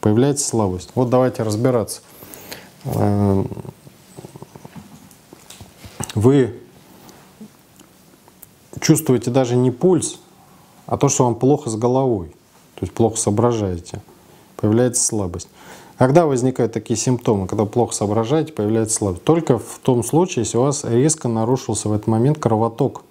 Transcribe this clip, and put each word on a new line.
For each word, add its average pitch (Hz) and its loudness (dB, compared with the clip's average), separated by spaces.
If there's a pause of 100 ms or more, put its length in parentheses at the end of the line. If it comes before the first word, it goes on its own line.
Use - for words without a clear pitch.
Появляется 131 2
слабость. 95 -2
Вот 123 0
давайте 127 0
разбираться. 110 -2 (800)
Э, 101 0 (2750)
вы 120 4 (2250)
чувствуете 135 2
даже 123 2
не 127 2
пульс, 170 0 (680)
а 117 -4
то, 143 2
что 135 2
вам 117 2
плохо 131 0
с 110 -4
головой, 120 0 (460)
то - -8
есть 92 -6
плохо 113 0
соображаете, 104 -2 (540)
появляется 120 2
слабость. 90 -4 (480)
Когда 143 6
возникают 127 0
такие 110 -4
симптомы, 113 0
когда 107 0
плохо 110 0
соображаете, 113 -2
появляется 110 0
слабость? 95 -4
Только 156 2
в - -12
том 123 2
случае, 147 0
если 107 -2
у 120 2
вас 139 -2
резко 127 0
нарушился 113 -2
в 107 0
этот 107 -2
момент 123 2
кровоток 113 -2